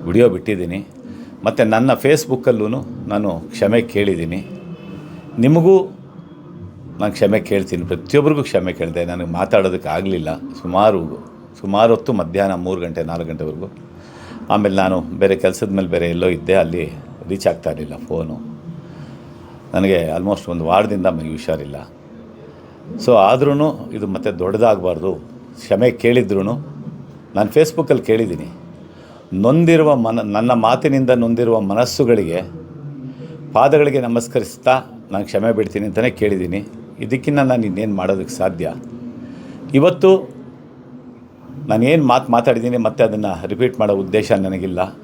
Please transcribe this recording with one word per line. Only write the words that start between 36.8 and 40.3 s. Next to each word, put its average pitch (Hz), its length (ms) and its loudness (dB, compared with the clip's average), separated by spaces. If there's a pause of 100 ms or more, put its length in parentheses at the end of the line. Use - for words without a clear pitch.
ಇದಕ್ಕಿಂತ 131 400 -2
ನಾನು 127 240 2
ಇನ್ನೇನು 104 320 -2
ಮಾಡೋದಕ್ಕೆ 92 400 -2
ಸಾಧ್ಯ? 85 380 -4 (1000)
ಇವತ್ತು 185 560 4 (1400)